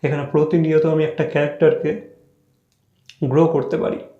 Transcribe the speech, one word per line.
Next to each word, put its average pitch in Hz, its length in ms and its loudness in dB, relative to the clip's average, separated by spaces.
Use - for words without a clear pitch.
এখানে 143 300 -2
প্রতিনিয়ত 156 540 2
আমি 156 180 2
একটা 151 200 -2
ক্যারেক্টারকে 151 880 0
গ্রো 143 220 4
করতে 151 300 -2
পারি। - 220 -4